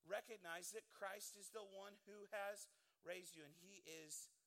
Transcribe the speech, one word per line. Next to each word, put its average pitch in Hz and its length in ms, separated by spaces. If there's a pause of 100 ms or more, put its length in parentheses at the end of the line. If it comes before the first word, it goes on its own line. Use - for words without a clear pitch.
recognize 180 640
that 214 240
Christ 202 400
is 202 160
the 220 120
one 196 320 (120)
who 202 240
has 202 360 (360)
raised 170 320
you, 156 80
and 147 160
he 190 240
is 160 480 (140)